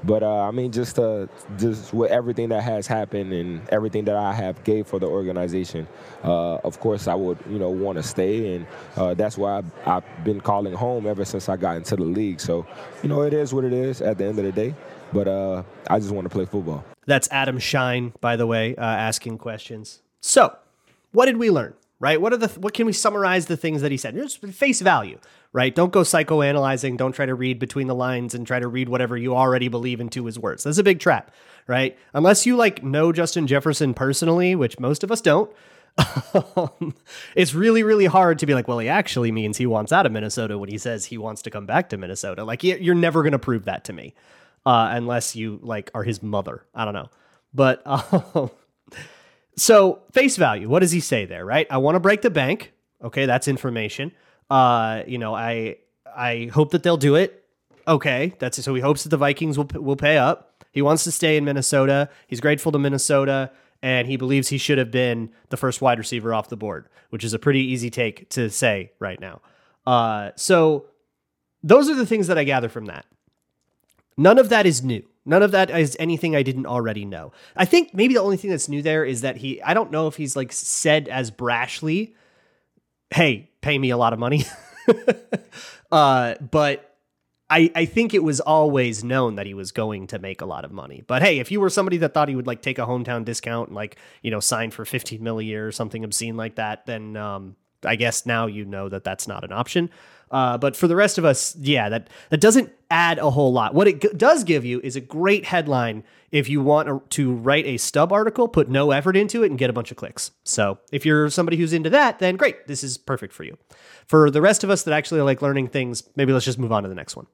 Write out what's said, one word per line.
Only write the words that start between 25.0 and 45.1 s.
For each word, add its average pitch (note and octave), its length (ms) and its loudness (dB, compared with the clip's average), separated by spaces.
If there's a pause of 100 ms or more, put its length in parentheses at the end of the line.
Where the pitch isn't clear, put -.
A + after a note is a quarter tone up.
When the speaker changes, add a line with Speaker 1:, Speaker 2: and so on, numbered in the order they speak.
Speaker 2:
right? C3 200 2
Don't F3+ 200 4
go F#3+ 80 6
psychoanalyzing. C#3+ 960 2
Don't C3 160 -2
try C#3 140 -2
to C3 100 -2
read B2+ 240 -4
between C3 260 -4
the C3 80 -4
lines B2 400 -4
and A#2+ 100 -8
try B2+ 140 -2
to B2 80 -4
read B2 220 -4
whatever B2 280 -2
you B2 200 -2
already B2+ 320 2
believe A#2+ 320 -4
into A#2+ 240 -8
his A2+ 120 -10
words. A2 280 -6
That's D3+ 140 0
a G#3 40 4
big F#3+ 160 2
trap, C#3 320 0 (380)
right? B2+ 280 0 (160)
Unless F3+ 320 4
you, B3 120 2
like, A#3 260 2
know D3+ 300 2
Justin E3 340 -2
Jefferson C#3 480 2
personally, E3 640 2
which C3 240 -2
most C#3 240 -2
of G3 80 -4
us A3 80 -2
don't, F3 280 4 (480)
<laughs> - 380 -2 (220)
um, E3 360 -4 (440)
it's D3+ 180 2
really, A3 300 4
really G#3+ 220 6
hard E3+ 340 6
to D#3+ 60 0
be C#3+ 80 2
like, B2 120 0
"Well, A#2+ 140 -2
he A2+ 80 -2
actually C3 420 0
means A2 260 -2
he B2+ 100 0
wants A2 260 0
out F#3 140 4
of A#2+ 40 2
Minnesota G#2+ 480 -6
when G2+ 100 -8
he G2+ 80 -10
says A2 280 -8
he A#2 140 -12
wants G#2+ 240 -12
to A#2 80 -12
come G2+ 160 -12
back A#2+ 240 0
to G#2+ 60 -6
Minnesota." F#2+ 460 -10
Like, A2+ 220 -8
y-, F3+ 160 0
you're F3+ 160 2
never E3 260 2
gonna C#3+ 160 2
prove A#2 280 -2
that F#2+ 180 -8
to - 80 -12
me, - 240 -16 (500)
uh, A#2 240 6
unless A#2+ 460 -4